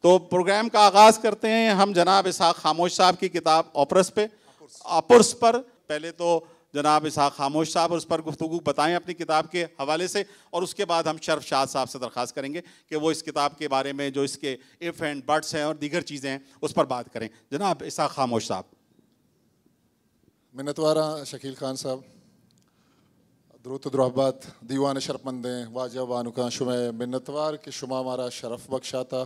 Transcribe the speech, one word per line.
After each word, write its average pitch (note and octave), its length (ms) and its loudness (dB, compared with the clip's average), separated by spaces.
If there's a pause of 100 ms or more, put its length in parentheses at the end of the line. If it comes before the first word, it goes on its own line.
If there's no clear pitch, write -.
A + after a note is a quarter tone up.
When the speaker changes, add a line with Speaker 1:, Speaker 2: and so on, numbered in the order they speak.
Speaker 1:
तो F3+ 140 8
प्रोग्राम F#3 500 0
का G#3 120 4
आगाज़ G#3+ 400 10
करते A3 280 -2
हैं A3+ 260 2
हम G3+ 180 2
जनाब F3+ 340 4
इसहाक E3+ 300 2
खामोश E3 400 -2
साहब F3+ 200 4
की F#3 120 -4
किताब D#3+ 480 0
ऑपरस F3+ 340 4
पे, G#3+ 180 -2 (580)
आपुर्स G#3+ 460 6
पर। A#3 260 2 (300)
पहले D#3 240 -6
तो E3+ 160 -4 (460)
जनाब D3+ 320 4
इसहाक C#3+ 260 2
खामोश D3+ 400 -2
साहब E3+ 200 0
उस D#3+ 120 -4
पर E3 160 -2
गुफ्तगू D#3+ 440 -6
बताएं D3+ 300 0
अपनी F3 200 -6
किताब D#3 380 -2
के F3 100 -4 (180)
हवाले D#3+ 280 -2
से, G3 160 -4 (280)
और E3+ 100 -4
उसके F#3 220 -6
बाद E3 240 -2
हम D#3 100 -6
शरफ D#3 240 -2
शाह C3+ 240 -2
साहब C3 220 -4
से - 100 -14
दरख्वास्त B2 360 -8
करेंगे D3 260 -8
कि - 360 -12
वो D#3 160 0
इस D#3 100 -4
किताब D3 360 -2
के D3+ 100 -6
बारे C3+ 240 -2
में C#3 200 -6
जो C#3 120 -2
इसके C3+ 320 -8 (260)
if E3 220 -8
and C#3+ 220 -6
buts D3+ 280 -2
हैं D3+ 100 -2
और D3+ 120 -4
दीगर D3 260 -6
चीज़ें C#3 280 -10
हैं, C3+ 100 -8 (220)
उस D3 100 -4
पर D3+ 140 0
बात B2 220 -6
करें। A2 200 -10 (240)
जनाब E3 300 -2
इसहाक D3 280 -4
खामोश A#2+ 380 -2
साहब। F#2 160 -6 (1900)
Speaker 2:
मिन्नतवारा D3+ 680 -2
शकील C3+ 300 -12
खान C3 220 -8
साहब, C3+ 280 -8 (1600)
दरूद C3 220 -10
व C#3+ 40 -6
दुआबाद, C3 500 2 (240)
दीवान C3+ 340 -2
शरफमंदें, B2 760 -8
वाजब B2+ 340 -6
वानुका B2 400 -4
शुमे B2 480 -4
मिन्नतवार C3+ 600 -6
के D3 140 -18
शुमा C3 300 -8
हमारा B2+ 300 -6
शरफ A#2+ 400 -12
बख्शा C3 340 -6
था। B2+ 220 -6